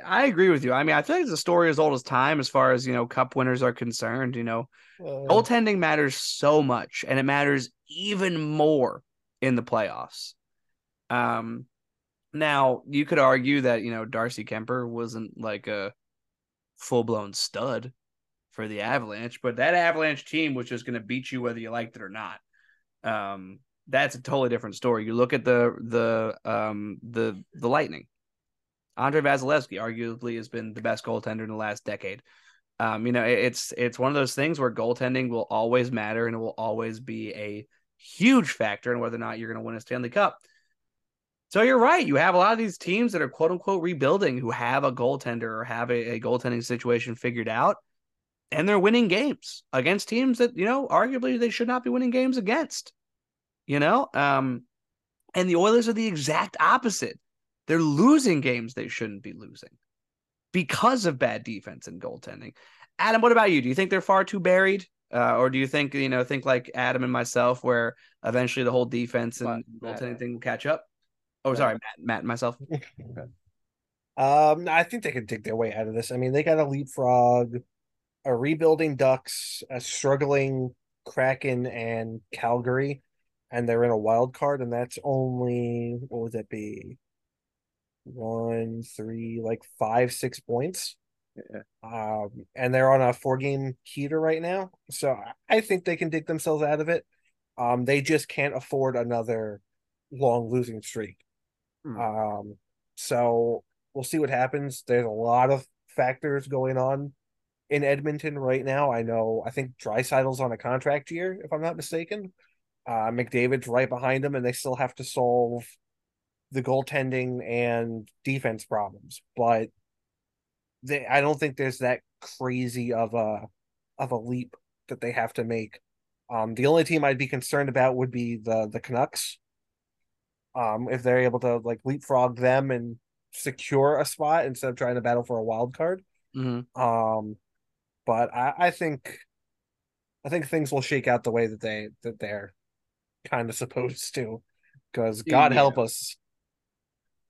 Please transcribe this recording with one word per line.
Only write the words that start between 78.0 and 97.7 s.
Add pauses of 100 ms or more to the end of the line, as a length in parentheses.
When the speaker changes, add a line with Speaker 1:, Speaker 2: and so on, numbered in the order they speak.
Speaker 2:
a
rebuilding
Ducks,
a
struggling (320)
Kraken,
and (120)
Calgary, (480)
and
they're
in
a
wild
card,
and
that's
only, (100)
what
would
that
be? (1040)
One,
three,
like, (160)
five,
six
points. (400)
Speaker 3:
Yeah. (200)
Speaker 2:
Um,
and
they're
on
a
four-game
heater
right
now, (200)
so
I,
I
think
they
can
dig
themselves
out
of
it. (500)
Um,